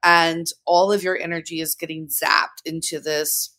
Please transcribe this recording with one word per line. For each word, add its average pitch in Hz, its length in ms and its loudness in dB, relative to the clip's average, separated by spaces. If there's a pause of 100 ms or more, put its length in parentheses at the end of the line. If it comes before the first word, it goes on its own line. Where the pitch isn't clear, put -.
and 170 440 4 (180)
all 175 260 4
of 202 120 2
your 208 160 -2
energy 170 420 -6
is 156 140 -4
getting 156 340 -10
zapped - 560 0
into 160 360 -6
this 151 580 -4